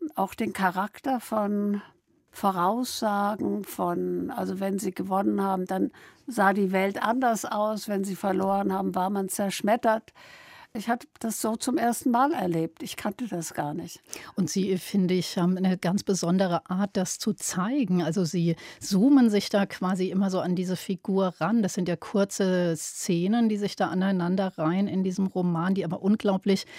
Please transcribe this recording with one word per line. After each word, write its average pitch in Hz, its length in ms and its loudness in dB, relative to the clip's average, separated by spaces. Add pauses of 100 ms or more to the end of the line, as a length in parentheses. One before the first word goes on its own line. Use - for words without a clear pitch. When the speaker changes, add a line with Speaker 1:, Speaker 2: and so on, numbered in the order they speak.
(160)
Speaker 1:
auch 190 180 -2
den 208 180 -4
Charakter 196 680 -2
von 208 600 -2 (520)
Voraussagen, 202 1300 0
von, 90 680 -2
also 190 280 -4
wenn 196 220 -2
sie 190 120 -4
gewonnen 196 480 0
haben, 190 260 0
dann 190 260 -2 (340)
sah 202 260 4
die 190 200 2
Welt 196 280 0
anders 233 440 0
aus. 214 440 -2
Wenn 196 140 -2
sie 190 140 -4
verloren 196 560 0
haben, 190 240 -2
war 185 140 0
man 196 180 -2
zerschmettert. 220 840 0 (640)
Ich 208 120 -10
hatte 240 180 -2 (140)
das 226 200 -4
so 220 140 0
zum 262 240 -2
ersten 240 320 0
Mal 262 220 4
erlebt. 170 500 -2
Ich - 140 -10
kannte 214 320 -4
das 170 260 -6
gar 147 200 -4
nicht. 170 260 -10 (340)
Speaker 2:
Und 190 160 0
Sie, 190 260 0
finde 185 380 0
ich, 180 240 -2
haben 180 180 2
eine 185 220 0
ganz 180 240 0
besondere 180 640 0
Art, 202 280 -2
das 185 240 -2
zu 214 120 -2
zeigen. 185 720 0
Also 165 220 0
Sie 170 320 0 (240)
zoomen 233 500 6
sich 202 200 0
da 202 160 2
quasi 185 440 -2
immer 190 200 2
so 185 100 0
an 180 160 0
diese 185 180 -2
Figur 190 640 -2
ran. 214 240 2
Das 185 120 0
sind 175 140 -2
ja 175 60 0
kurze 185 840 2
Szenen, 196 720 0
die 214 80 0
sich 202 200 -2
da 190 100 0
aneinander 185 720 0
reihen 180 300 2
in 185 160 0
diesem 190 240 0
Roman, 180 480 0
die 190 80 -2
aber 180 180 -4
unglaublich 196 640 2 (120)